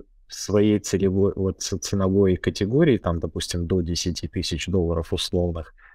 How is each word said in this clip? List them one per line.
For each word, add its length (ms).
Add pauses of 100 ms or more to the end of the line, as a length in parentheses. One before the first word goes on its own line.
(280)
в 60
своей 440
целевой, 580
вот 260
ц-, 160
ценовой 580
категории, 600
там, 220
допустим, 460
до 160
десяти 460
тысяч 400
долларов 440
условных, 640 (200)